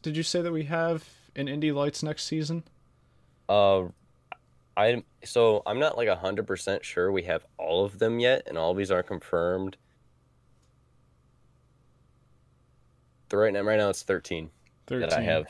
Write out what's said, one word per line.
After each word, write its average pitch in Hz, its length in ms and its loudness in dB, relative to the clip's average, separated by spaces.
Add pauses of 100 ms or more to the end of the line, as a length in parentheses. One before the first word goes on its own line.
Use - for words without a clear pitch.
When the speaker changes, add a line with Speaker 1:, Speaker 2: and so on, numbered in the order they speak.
Speaker 1:
did 156 140 -4
you 165 60 0
say 175 200 -2
that 170 100 -4
we 156 120 -2
have 165 440 -2 (260)
in 139 140 -4
Indy 147 240 0
Lights 143 300 -2
next 156 220 -6
season? 160 400 -4 (840)
Speaker 2:
Uh, 98 360 4 (920)
I, 113 260 2 (220)
so 113 420 4
I'm 117 140 -2
not, 151 160 0
like, 117 120 -2
a 95 60 2
hundred 98 320 -4
percent 95 380 -4
sure 90 260 0
we 95 120 0
have 85 220 -4 (120)
all 82 280 0
of 98 140 -4
them 113 220 2
yet, 127 260 2
and 76 100 -8
all 82 180 0
these 98 160 -2
aren't 90 180 0
confirmed. 90 680 -2 (3500)
The 98 100 -2
right 107 140 4
now, 101 100 -2
right 107 160 2
now 104 100 4
it's - 140 -2
thirteen 82 480 -4 (360)
that 123 160 -4
I 80 60 -2
Speaker 1:
Thirteen. 80 160 0
Speaker 2:
have. 80 260 0